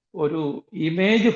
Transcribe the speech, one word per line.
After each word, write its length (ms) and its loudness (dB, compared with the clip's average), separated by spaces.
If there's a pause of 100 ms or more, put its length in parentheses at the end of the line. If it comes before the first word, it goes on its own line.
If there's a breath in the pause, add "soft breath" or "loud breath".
(160)
ഒരു 480 -4 (100)
ഇമേജ് 640 2